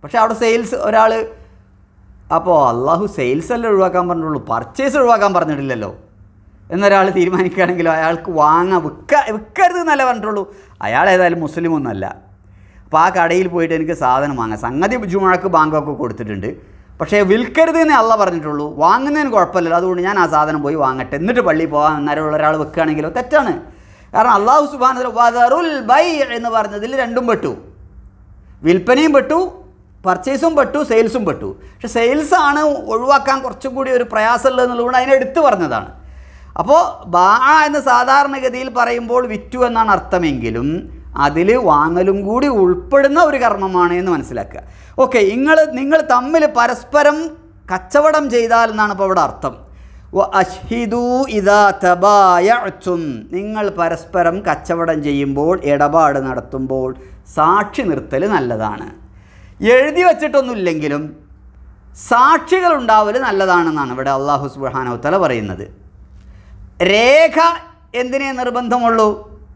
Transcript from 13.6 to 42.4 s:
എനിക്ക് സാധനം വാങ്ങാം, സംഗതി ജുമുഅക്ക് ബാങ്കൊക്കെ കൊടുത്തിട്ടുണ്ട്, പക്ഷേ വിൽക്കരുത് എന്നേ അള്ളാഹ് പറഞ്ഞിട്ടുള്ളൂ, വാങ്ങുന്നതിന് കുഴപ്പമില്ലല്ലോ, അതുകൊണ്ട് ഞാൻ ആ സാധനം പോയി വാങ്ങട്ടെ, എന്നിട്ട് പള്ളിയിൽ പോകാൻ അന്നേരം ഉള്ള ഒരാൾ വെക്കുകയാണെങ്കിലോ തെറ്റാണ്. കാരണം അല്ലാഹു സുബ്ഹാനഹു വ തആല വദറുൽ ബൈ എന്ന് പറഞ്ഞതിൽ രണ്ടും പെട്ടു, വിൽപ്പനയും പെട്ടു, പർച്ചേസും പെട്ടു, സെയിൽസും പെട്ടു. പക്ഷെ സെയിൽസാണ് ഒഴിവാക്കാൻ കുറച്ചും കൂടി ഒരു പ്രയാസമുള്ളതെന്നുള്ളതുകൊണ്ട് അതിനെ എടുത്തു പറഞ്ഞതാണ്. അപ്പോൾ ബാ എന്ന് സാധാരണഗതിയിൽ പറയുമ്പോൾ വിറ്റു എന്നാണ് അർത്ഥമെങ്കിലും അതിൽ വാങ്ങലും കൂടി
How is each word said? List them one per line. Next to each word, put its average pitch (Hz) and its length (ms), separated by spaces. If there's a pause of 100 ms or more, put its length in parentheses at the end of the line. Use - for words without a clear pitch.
എനിക്ക് 160 180
സാധനം 139 420
വാങ്ങാം, 110 240
സംഗതി 180 460
ജുമുഅക്ക് 185 420
ബാങ്കൊക്കെ 156 440
കൊടുത്തിട്ടുണ്ട്, 110 840 (280)
പക്ഷേ 202 200
വിൽക്കരുത് 247 560
എന്നേ 311 180
അള്ളാഹ് 226 240
പറഞ്ഞിട്ടുള്ളൂ, 151 580
വാങ്ങുന്നതിന് 262 540
കുഴപ്പമില്ലല്ലോ, 175 460
അതുകൊണ്ട് 180 240
ഞാൻ 190 180
ആ 175 80
സാധനം 151 340
പോയി 147 140
വാങ്ങട്ടെ, 131 400
എന്നിട്ട് 220 260
പള്ളിയിൽ 160 280
പോകാൻ 147 240
അന്നേരം 147 300
ഉള്ള 151 140
ഒരാൾ 156 200
വെക്കുകയാണെങ്കിലോ 156 520
തെറ്റാണ്. 247 520 (520)
കാരണം 226 180
അല്ലാഹു 240 340
സുബ്ഹാനഹു 262 360
വ - 20
തആല 240 120
വദറുൽ 240 680
ബൈ 254 240 (300)
എന്ന് 233 140
പറഞ്ഞതിൽ 220 480
രണ്ടും 240 300
പെട്ടു, 151 280 (1080)
വിൽപ്പനയും 233 500
പെട്ടു, 294 500 (420)
പർച്ചേസും 269 500
പെട്ടു, 220 280
സെയിൽസും 226 420
പെട്ടു. 139 200
പക്ഷെ - 420
സെയിൽസാണ് 285 760
ഒഴിവാക്കാൻ 269 800
കുറച്ചും 254 340
കൂടി 262 160
ഒരു 247 120
പ്രയാസമുള്ളതെന്നുള്ളതുകൊണ്ട് 240 960
അതിനെ 254 160
എടുത്തു 269 260
പറഞ്ഞതാണ്. 165 500 (680)
അപ്പോൾ 277 500
ബാ 185 300 (260)
എന്ന് 294 140
സാധാരണഗതിയിൽ 262 960
പറയുമ്പോൾ 240 500
വിറ്റു 220 380
എന്നാണ് 226 260
അർത്ഥമെങ്കിലും 143 1120 (140)
അതിൽ 165 400
വാങ്ങലും 180 640
കൂടി 233 260